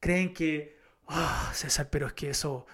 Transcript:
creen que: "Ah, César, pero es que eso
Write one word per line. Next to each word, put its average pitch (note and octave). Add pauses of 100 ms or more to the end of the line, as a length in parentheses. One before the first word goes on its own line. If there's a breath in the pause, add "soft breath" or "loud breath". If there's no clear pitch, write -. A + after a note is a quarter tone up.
creen F3+
que: D#3 (300 soft breath)
"Ah, -
César, C#3+
pero C#3+
es -
que C#3+
eso C#3